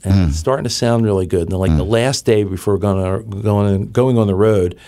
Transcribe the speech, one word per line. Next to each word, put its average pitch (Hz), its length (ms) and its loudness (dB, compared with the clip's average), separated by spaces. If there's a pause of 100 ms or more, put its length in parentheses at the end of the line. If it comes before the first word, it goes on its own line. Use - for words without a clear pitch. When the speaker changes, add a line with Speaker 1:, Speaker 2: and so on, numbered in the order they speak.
Speaker 1:
and 95 100 0
Speaker 2:
Mm. 95 160 4
Speaker 1:
it's 71 80 -2
starting 131 280 -2
to 120 40 -4
sound 117 360 0
really 98 200 0
good." 87 180 0
And 85 100 -6
then, 92 60 -2
like, 92 120 2
Speaker 2:
Mm. 78 60 2
Speaker 1:
the 85 80 0
last 113 400 -2
day 107 180 2
before 98 340 -2
gonna, 95 460 -2
going, 101 680 0
going 123 280 2
on 107 80 2
the 95 80 0
road, 98 400 2 (120)